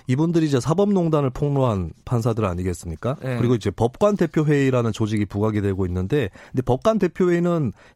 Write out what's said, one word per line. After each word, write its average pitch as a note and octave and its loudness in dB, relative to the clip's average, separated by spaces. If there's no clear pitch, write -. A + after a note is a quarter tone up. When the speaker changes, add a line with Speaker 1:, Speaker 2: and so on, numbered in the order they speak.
Speaker 1:
이분들이 D#3 2
이제 C#3 2
사법농단을 E3 2
폭로한 B2+ 0
판사들 A2+ 0
아니겠습니까? F2+ -4
Speaker 2:
네. B2+ -6
Speaker 1:
그리고 A#2+ 2
이제 G2+ -2
법관 G3+ 0
대표회의라는 C#3 2
조직이 G#2+ 0
부각이 G#2 -2
되고 G2 -2
있는데, F#2 -2
근데 - -2
법관 G3+ 0
대표회의는 F3 0